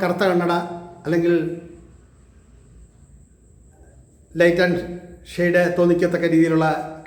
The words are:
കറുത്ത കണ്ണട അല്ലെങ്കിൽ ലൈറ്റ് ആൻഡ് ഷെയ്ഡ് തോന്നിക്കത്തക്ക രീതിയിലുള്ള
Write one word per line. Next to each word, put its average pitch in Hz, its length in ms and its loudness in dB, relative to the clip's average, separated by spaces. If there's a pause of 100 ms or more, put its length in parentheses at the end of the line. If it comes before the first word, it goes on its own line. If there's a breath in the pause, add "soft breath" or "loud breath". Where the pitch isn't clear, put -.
കറുത്ത 180 300 -2
കണ്ണട 175 200 0 (540)
അല്ലെങ്കിൽ 170 280 0 (3000)
ലൈറ്റ് 175 240 4
ആൻഡ് 175 180 -2 (500)
ഷെയ്ഡ് 175 300 2 (140)
തോന്നിക്കത്തക്ക 175 480 2 (100)
രീതിയിലുള്ള 160 320 2 (380)